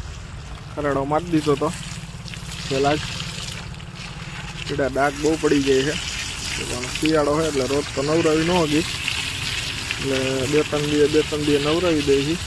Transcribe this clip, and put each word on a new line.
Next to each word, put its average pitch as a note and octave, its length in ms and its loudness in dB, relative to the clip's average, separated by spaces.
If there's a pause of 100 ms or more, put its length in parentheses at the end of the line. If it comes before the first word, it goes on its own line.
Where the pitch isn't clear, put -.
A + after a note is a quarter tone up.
(760)
ખરાડો C#3 300 0
મારી D3+ 200 2
દીધો D3+ 300 4
તો D3 180 0 (960)
પેલા C#3 260 4
જ. D#3 40 -2 (1700)
પીડા C#3 200 0
ડાઘ C#3 260 2
બહુ D3+ 280 2
પડી C#3+ 220 4
જાય C3+ 200 4
છે, D3+ 120 0 (760)
પણ B2+ 180 -4 (120)
શિયાળો D3+ 340 4
હોય D#3+ 140 2
એટલે C#3 200 0
રોજ C#3 180 0 (100)
તો C3+ 60 0
નવરાવી D#3+ 440 2
ન E3+ 40 2
હોગી, D#3+ 360 2 (1120)
એટલે C3+ 200 0 (340)
બે D3+ 120 4
ત્રણ D3 180 -2
દીએ, D3 260 4
બે D3+ 140 4
ત્રણ D3 240 -2
દીએ D3 140 4
નવરાવી D#3 500 2
દે C#3 180 6
છે. E3+ 200 0